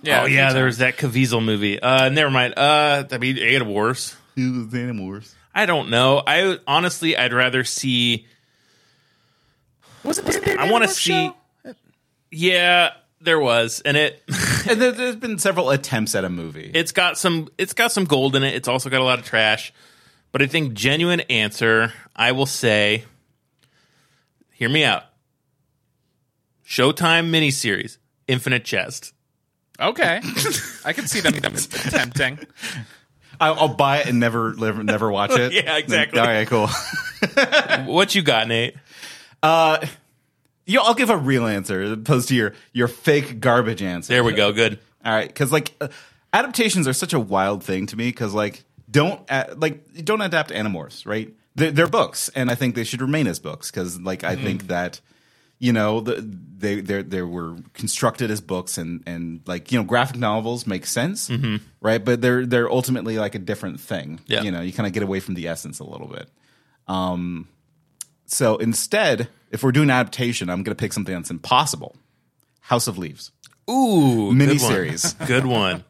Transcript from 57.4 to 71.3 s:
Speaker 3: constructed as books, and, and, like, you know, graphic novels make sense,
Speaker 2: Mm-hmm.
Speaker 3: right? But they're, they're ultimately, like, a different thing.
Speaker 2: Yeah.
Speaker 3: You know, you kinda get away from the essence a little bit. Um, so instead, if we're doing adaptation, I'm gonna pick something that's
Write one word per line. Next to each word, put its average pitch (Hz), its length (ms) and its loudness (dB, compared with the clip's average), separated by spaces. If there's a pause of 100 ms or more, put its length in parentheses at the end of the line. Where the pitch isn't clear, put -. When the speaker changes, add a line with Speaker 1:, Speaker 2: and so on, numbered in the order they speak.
Speaker 3:
constructed - 580 -2
as 104 120 -6
books, 90 340 -8
and, 85 300 -8
and, 85 400 -10
like, 90 260 -8
you 127 60 2
know, 107 60 0
graphic 123 320 0
novels 117 500 -4
make 95 180 -4
sense, 175 460 -4
Speaker 2:
Mm-hmm. 120 260 -2 (240)
Speaker 3:
right? 110 240 0
But 120 160 0
they're, 123 240 2
they're 120 260 0
ultimately, 123 480 -2
like, 104 160 -4
a 113 40 -8
different 92 420 -8
thing. 80 460 -10
Speaker 2:
Yeah. 107 160 0
Speaker 3:
You 104 80 -4
know, 87 100 -6
you 90 120 -8
kinda 104 180 -4
get 104 120 -4
away 95 180 -2
from 95 140 -8
the 85 140 -8
essence 80 320 -10
a 73 40 -14
little 73 240 -16
bit. - 200 -16 (600)
Um, 90 600 -4 (800)
so 110 320 2
instead, 117 720 0 (220)
if 110 120 -6
we're 131 100 4
doing 147 180 4
adaptation, 120 600 0
I'm 92 120 -4
gonna 101 120 -4
pick - 180 -6
something 95 220 -6
that's 87 160 -10